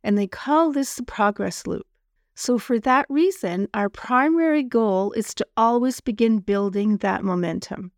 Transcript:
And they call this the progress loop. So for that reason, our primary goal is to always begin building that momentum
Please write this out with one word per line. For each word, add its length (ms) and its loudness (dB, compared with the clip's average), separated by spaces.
And 140 2
they 80 0
call 460 0
this 240 -2
the 80 -10
progress 600 -2
loop. 200 -6
So 240 0
for 220 -2
that 280 2
reason, 640 0
our 160 0
primary 760 2
goal 500 0
is 240 -4
to 100 -4
always 460 2
begin 380 2
building 580 0
that 260 -2
momentum 720 -4